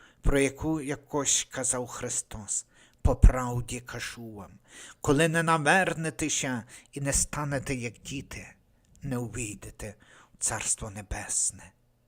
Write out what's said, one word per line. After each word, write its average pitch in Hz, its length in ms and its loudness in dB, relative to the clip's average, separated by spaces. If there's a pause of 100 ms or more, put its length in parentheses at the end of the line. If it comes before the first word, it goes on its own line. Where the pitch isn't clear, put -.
(220)
про 139 180 6
яку 151 400 0
якось - 680 -2
казав 127 360 -2
Христос: - 800 -8 (360)
"По 127 140 6
правді 123 640 6
кажу 117 520 -10
вам, 101 260 -16 (420)
коли 151 280 4
не 165 140 2
навернетеся 156 1200 2 (280)
і 139 80 -10
не 139 120 0
станете 139 600 -2
як 120 240 -6
діти, - 560 -12 (480)
не 131 160 -4
увійдете 107 760 -10 (400)
в - 40 -20
Царство - 520 -4
Небесне". 98 840 -6 (360)